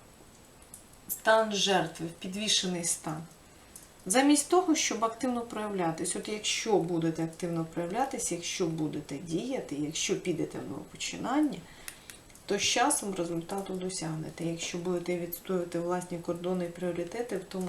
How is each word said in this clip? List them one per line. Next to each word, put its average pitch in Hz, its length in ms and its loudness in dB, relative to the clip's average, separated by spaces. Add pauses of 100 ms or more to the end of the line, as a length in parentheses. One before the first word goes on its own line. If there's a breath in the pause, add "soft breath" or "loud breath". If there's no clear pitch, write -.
(1080)
стан 220 440 4
жертви, 180 540 2
в 170 160 -12
підвішений 190 640 0
стан. 160 380 -2 (880 loud breath)
Замість 285 400 6
того, 349 260 6
щоб 220 300 2
активно 240 360 0
проявлятись, 196 760 -2
от 196 120 -6
якщо 214 440 -2
будете 165 520 4
активно 165 500 -2
проявлятись, 226 580 -2
якщо 170 340 -2
будете 151 480 -2
діяти, 175 640 -4
якщо 156 420 0
підете 151 380 -2
в 127 120 -8
новопочинання, 202 880 -2 (880 loud breath)
то 202 120 2
з 196 40 -2
часом 240 520 2
результату 170 600 -2
досягнете, 165 680 -4
якщо 170 340 -2
будете 175 400 0
відстоювати 175 600 -2
власні 175 380 -2
кордони 175 460 -2
і 170 40 -2
пріоритети 175 680 -4
в 185 80 -6
тому 185 240 -4